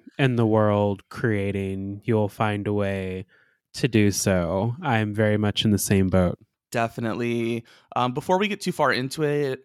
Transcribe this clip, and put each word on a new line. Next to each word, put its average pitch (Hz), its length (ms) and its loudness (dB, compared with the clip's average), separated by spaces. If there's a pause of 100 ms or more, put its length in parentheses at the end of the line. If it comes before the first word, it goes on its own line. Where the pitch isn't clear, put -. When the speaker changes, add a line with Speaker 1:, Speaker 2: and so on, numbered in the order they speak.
(180)
Speaker 1:
in 127 200 2
the 117 80 4
world 104 640 2
creating, 98 960 -4
you'll 107 240 2
find 104 360 -2
a 104 80 -2
way 95 520 -4 (500)
to - 120 -2
do 107 220 4
so. 95 720 0
I 127 180 0
am 107 140 -2
very 107 240 2
much 104 280 0
in 110 60 4
the 101 60 4
same 95 300 2
boat. 90 320 2 (320)
Speaker 2:
Definitely. 117 920 -4 (300)
Um, 123 180 -2
before 185 260 0
we 214 80 0
get 196 140 -6
too 180 100 -4
far 143 200 0
into 131 320 -2
it, 147 420 -2